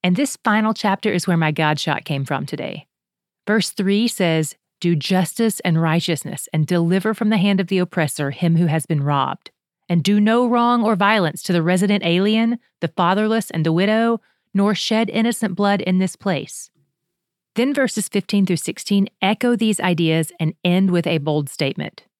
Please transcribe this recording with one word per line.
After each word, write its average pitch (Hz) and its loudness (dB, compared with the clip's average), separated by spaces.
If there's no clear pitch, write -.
And 180 2
this 277 -2
final 220 0
chapter 214 -2
is 180 -2
where 175 2
my 156 0
God 151 0
shot - -4
came 139 -4
from 143 -4
today. - -10
Verse 214 0
three 202 0
says, 160 0
"Do 170 2
justice 190 0
and 165 0
righteousness 165 -2
and 156 0
deliver 180 0
from 214 -2
the 220 2
hand 196 2
of 180 -2
the 190 0
oppressor 151 -2
him 170 0
who 170 4
has 151 0
been 147 -2
robbed. 143 -2
And 170 2
do 208 2
no 233 2
wrong 240 2
or 214 2
violence 196 0
to 185 -2
the 170 2
resident 185 2
alien, 214 2
the 160 -4
fatherless 208 0
and 156 -2
the 160 2
widow, 220 2
nor 202 2
shed 220 0
innocent 220 -2
blood 202 0
in 185 0
this 185 0
place." - -6
Then 262 0
verses 262 -2
fifteen 202 0
through 180 0
sixteen - -2
echo 226 0
these 214 0
ideas 165 0
and 156 -2
end 185 2
with 175 0
a 160 0
bold 147 -2
statement. - -6